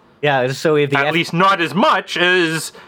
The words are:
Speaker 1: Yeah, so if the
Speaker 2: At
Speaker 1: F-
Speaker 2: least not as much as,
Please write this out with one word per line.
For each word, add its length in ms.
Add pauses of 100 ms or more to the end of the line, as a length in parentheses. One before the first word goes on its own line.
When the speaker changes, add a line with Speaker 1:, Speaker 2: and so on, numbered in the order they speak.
(220)
Speaker 1:
Yeah, 280
so 240
if 160
the 80
Speaker 2:
At 80
Speaker 1:
F- 80
Speaker 2:
least 200
not 260
as 120
much 440
as, 560 (160)